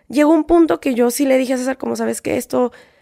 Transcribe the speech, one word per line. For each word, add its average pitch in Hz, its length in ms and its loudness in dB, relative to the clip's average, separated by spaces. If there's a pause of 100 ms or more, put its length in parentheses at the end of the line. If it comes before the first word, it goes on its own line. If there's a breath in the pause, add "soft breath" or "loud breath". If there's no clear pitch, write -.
Llegó 294 260 2
un 311 100 2
punto 339 360 2
que 269 140 -2
yo 240 160 2
sí 277 160 -2
le 262 120 2
dije 262 160 -2
a 262 40 -4
César, 254 200 -6
como, 233 180 -6
"¿Sabes 226 260 -6
qué? - 160 -4
Esto 247 340 -2 (300 soft breath)